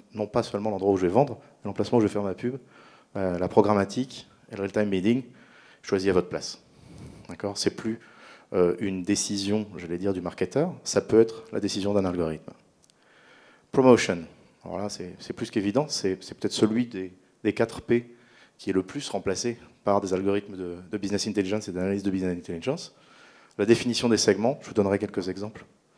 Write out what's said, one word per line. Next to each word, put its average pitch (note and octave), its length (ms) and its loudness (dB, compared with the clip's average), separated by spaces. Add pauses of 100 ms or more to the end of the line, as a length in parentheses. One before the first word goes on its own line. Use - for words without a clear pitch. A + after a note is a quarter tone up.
(140)
non G#2+ 140 -4
pas A#2+ 160 0
seulement G#2+ 260 -4
l'endroit G2 220 2
où G2 60 4
je F2+ 80 2
vais E2+ 60 2
vendre, B2 300 2
mais - 260 -16
l'emplacement G#2+ 300 0
où A2+ 40 6
je G#2 60 4
vais - 60 -4
faire G#2 100 -2
ma F#2+ 100 -4
pub, B2 220 -6 (600)
euh, F#2 220 -2
la F2+ 100 0
programmatique G#2 800 2 (240)
et A2 40 -12
le G2+ 60 -6
real-time G#2 280 -2
bidding, G#2 340 2 (580)
choisis G2 280 0
à F#2 40 6
votre F2+ 160 2
place. - 320 -8 (680)
D'accord ? G2+ 300 -8
C'est - 180 -2
plus, A2+ 240 -6 (540)
euh, F2+ 260 4
une F#2+ 220 -2
décision, G2+ 640 -2 (120)
j'allais E2+ 200 -6
dire, G2 160 0
du F#2 80 -6
marketeur, C3 520 -2 (100)
ça - 180 0
peut A2 200 6
être - 300 0
la G2+ 80 -4
décision G2+ 340 -2
d'un G2 120 2
algorithme. E2+ 460 -4 (1200)
Promotion, A#2+ 480 6 (440)
alors F2 140 -8
là, G2+ 120 -6
c'est, F2+ 300 -12
c'est - 140 -10
plus - 160 -6
qu'évident, G#2+ 380 0
c'est, F#2+ 340 -4
c'est - 160 -16
peut-être G2+ 140 -4
celui A2+ 340 2
des, F#2+ 280 -10 (300)
des G#2 100 2
quatre - 280 -2
P A#2+ 320 0 (440)
qui - 120 -8
est F#2+ 40 0
le F#2 100 2
plus - 260 -10
remplacé G2+ 480 -4 (260)
par G2+ 180 4
des F#2+ 120 -2
algorithmes G2 420 0
de, F2 200 -8 (160)
de G#2+ 80 -4
business G2 280 -2
intelligence G#2 400 -2
et G2 40 -6
d'analyse G2 320 -2
de G2 80 0
business F#2 260 -2
intelligence. F2+ 560 -8 (640)
La G#2 80 0
définition A#2 440 4
des G#2+ 80 4
segments, A2 440 2
je - 60 -18
vous - 60 -12
donnerai G2 260 2
quelques F#2+ 300 -4
exemples, G2+ 360 -10 (320)